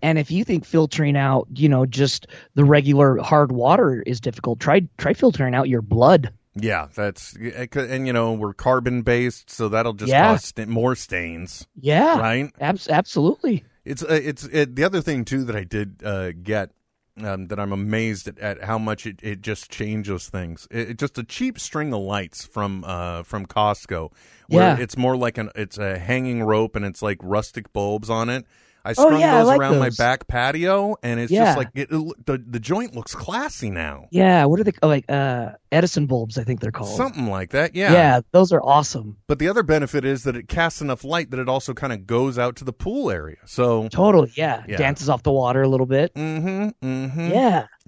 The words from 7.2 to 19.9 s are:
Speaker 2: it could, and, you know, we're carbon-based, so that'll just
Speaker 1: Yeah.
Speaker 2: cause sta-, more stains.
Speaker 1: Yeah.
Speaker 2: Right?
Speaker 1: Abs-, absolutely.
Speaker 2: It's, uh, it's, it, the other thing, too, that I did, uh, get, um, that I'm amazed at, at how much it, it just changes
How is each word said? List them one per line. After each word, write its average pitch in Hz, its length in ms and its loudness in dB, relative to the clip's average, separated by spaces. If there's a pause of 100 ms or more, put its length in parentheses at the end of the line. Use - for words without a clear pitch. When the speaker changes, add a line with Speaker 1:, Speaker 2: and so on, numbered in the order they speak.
Speaker 2:
it 120 340 -10
could, 131 200 -4
and, 131 160 -4
you 127 60 -2
know, 113 200 2
we're 104 220 -4
carbon-based, 123 960 0
so 113 180 -4
that'll 113 240 0
just 104 180 -4
Speaker 1:
Yeah. 170 220 6
Speaker 2:
cause 202 140 0
sta-, - 200 -10
more 117 300 0
stains. 85 720 -10 (100)
Speaker 1:
Yeah. 165 400 2
Speaker 2:
Right? 117 320 -2 (100)
Speaker 1:
Abs-, 170 280 -4
absolutely. 175 720 0 (220)
Speaker 2:
It's, 131 180 -10
uh, 156 180 0
it's, 139 260 -8
it, 143 280 -2
the 135 80 -2
other 185 200 0
thing, 135 220 -4
too, 131 200 -4
that 120 100 -6
I 104 100 -6
did, 101 380 -8
uh, 95 300 -6
get, 95 380 -6 (520)
um, 95 260 -8
that 101 120 -8
I'm 101 120 -6
amazed 104 540 -4
at, 101 120 -14
at 101 260 -8
how 110 140 -2
much 110 280 -6
it, 98 160 -14
it 101 200 -10
just 104 280 -10
changes 104 580 -8